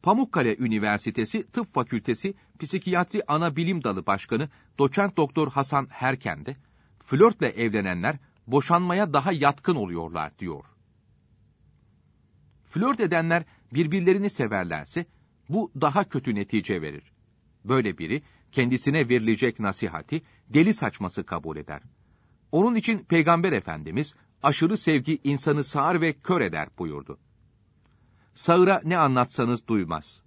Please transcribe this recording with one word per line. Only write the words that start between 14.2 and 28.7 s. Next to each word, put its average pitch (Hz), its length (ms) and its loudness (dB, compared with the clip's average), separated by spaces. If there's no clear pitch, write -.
severlerse 104 760 -4
bu 185 220 -2
daha 160 220 2
kötü 131 320 -2
netice 101 460 -2
verir. 71 300 -12
Böyle 107 320 0
biri 95 260 -4
kendisine 127 580 0
verilecek 113 500 2
nasihati 98 600 -4
deli 165 240 6
saçması 101 520 -4
kabul 80 320 -8
eder. 73 240 -12
Onun 220 240 4
için 220 220 0
Peygamber 170 540 2
Efendimiz, 90 640 -4
"Aşırı 160 340 2
sevgi 156 460 0
insanı 143 400 0
sağır 156 380 0
ve 160 120 0
kör 180 280 0
eder." 80 360 -2
buyurdu. 71 420 -8
"Sağıra 180 520 4